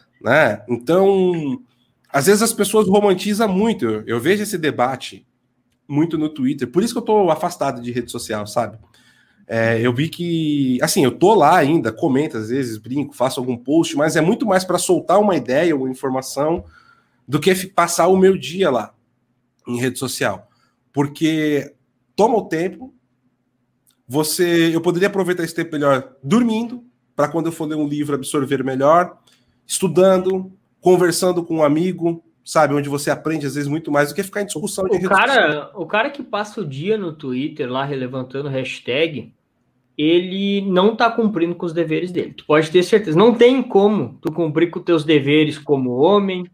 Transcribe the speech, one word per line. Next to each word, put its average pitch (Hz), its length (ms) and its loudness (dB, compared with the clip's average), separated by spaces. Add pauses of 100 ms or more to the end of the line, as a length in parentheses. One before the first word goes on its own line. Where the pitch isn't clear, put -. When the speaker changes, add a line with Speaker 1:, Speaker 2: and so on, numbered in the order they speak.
(200)
Speaker 1:
né? 117 480 2
Então, 170 920 0 (480)
às 139 180 0
vezes 208 160 4
as 226 100 0
pessoas 202 360 2
romantizam 202 600 2
muito. 196 360 0
Eu, 110 200 -2
eu 117 160 -4
vejo 196 220 0
esse 208 160 -6
debate 127 680 -4 (600)
muito 160 320 -2
no 151 100 -2
Twitter, 135 420 -4
por 180 120 0
isso 233 100 -2
que - 60 -4
eu 226 60 -6
tô 208 260 2
afastado 151 500 -4
de 120 120 -8
rede 120 180 -6
social, 107 360 -8
sabe? 110 320 -6 (720)
É, 113 300 0
eu 120 140 2
vi 147 140 -2
que, 151 760 -2
assim, 165 200 0
eu 127 80 4
tô 196 240 4
lá 165 220 6
ainda, 147 340 2
comento 143 460 -2
às 110 140 -8
vezes, 123 260 -4
brinco, 120 400 -8
faço 131 240 -2
algum 123 160 -4
post, 151 400 0
mas 151 180 0
é 165 60 2
muito 196 240 0
mais 185 180 2
pra 180 140 -2
soltar 180 420 2
uma 208 160 4
ideia 147 400 0
ou 131 140 -4
informação 135 760 -4 (640)
do 135 140 -2
que 185 140 4
fi-, 185 140 -8
passar 170 400 0
o 190 80 4
meu 190 200 4
dia 160 340 -2
lá 110 220 -4 (760)
em 120 120 -6
rede 123 200 -4
social. 117 520 -6 (420)
Porque 147 840 -2 (400)
toma 226 220 2
o 190 80 -2
tempo, 185 480 -6 (1120)
você, 165 680 0
eu 165 80 0
poderia 180 260 0
aproveitar 180 360 -2
esse 165 100 -8
tempo 165 180 -6
melhor 143 400 0 (100)
dormindo, 226 600 0 (320)
pra 147 120 2
quando 160 180 -4
eu 165 60 -4
for 165 140 -6
ler 156 100 -6
um 151 120 -2
livro 143 260 -4
absorver 135 480 -2
melhor, 139 560 2 (500)
estudando, 185 840 2 (300)
conversando 175 640 2
com 165 140 -4
um 156 40 2
amigo, 165 600 0 (180)
sabe? 151 300 2
Onde 143 160 -2
você 143 220 -4
aprende, 151 360 -4
às 131 80 -6
vezes, 143 140 -4
muito 160 240 -4
mais 143 160 2
do 143 60 -10
que 196 80 -4
ficar 190 180 -6
em 196 60 -4
discussão 190 380 -6
de 190 60 0
Speaker 2:
O 214 40 2
Speaker 1:
rede 180 140 0
Speaker 2:
cara, 202 440 2
Speaker 1:
social. 147 220 -8
Speaker 2:
o 170 120 -8
cara 220 240 -2
que - 120 -14
passa 208 400 -8
o 165 40 -6
dia 147 300 -4
no 185 160 -6
Twitter 135 580 -6
lá, 131 140 -4
relevantando 135 640 -6
hashtag, 131 840 -4 (640)
ele 185 640 0
não 196 340 2
tá 233 140 2
cumprindo 202 440 0
com 175 120 -8
os 160 80 -6
deveres 165 360 -2
dele. 160 220 -4
Tu - 140 -20
pode 156 240 4
ter 180 120 4
certeza. 175 360 2
Não 220 160 6
tem 247 280 6
como 196 600 2
tu 160 100 -6
cumprir 160 380 0
com 170 100 -10
teus 160 240 0
deveres 151 540 2
como 131 320 0
homem, 180 640 2